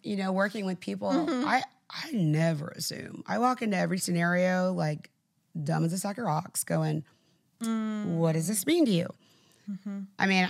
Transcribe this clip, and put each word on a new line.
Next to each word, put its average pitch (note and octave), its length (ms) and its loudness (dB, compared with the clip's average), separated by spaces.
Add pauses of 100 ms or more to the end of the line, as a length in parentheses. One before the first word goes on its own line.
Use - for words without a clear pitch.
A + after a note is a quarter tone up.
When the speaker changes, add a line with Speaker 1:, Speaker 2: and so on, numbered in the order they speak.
Speaker 1:
you G#3 140 -4
know, F#3+ 140 0
working G3+ 340 0
with F3+ 140 -2
people, G3 320 -4
Speaker 2:
Mm-hmm. C#4+ 360 2
Speaker 1:
I, B3+ 160 2 (260)
I D#4 220 -10
never D#3+ 580 2
assume. - 580 -10
I G3 120 -2
walk B3 220 2
into G#3 160 0
every F3 200 0
scenario, F#3 760 2
like, D#3 360 -2 (520)
dumb D#3+ 240 0
as E3 80 0
a G3 40 -4
sack G3+ 200 -6
of A#3+ 80 -6
rocks, E3 380 -2
going, D#3 400 0 (580)
Speaker 2:
Mm. A3 560 -2
Speaker 1:
"What E3 160 2
does D#3+ 140 0
this G#3+ 200 -2
mean D#4+ 180 6
to A3 60 2
you?" E3+ 160 2 (600)
Speaker 2:
Mm-hmm. G3+ 320 -8 (180)
Speaker 1:
I F#3+ 80 4
mean, F#3 220 4